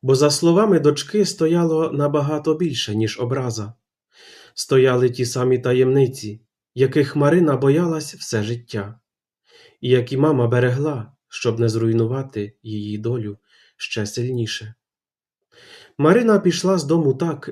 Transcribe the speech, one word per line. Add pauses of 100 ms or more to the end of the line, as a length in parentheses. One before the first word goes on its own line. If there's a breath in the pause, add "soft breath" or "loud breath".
Бо
за
словами
дочки
стояло
набагато
більше,
ніж
образа. (800 loud breath)
Стояли
ті
самі
таємниці, (340)
яких
Марина
боялась
все
життя, (840 soft breath)
і
які
мама
берегла, (180)
щоб
не
зруйнувати (100)
її
долю (400 soft breath)
ще
сильніше. (1200 loud breath)
Марина
пішла
з
дому
так,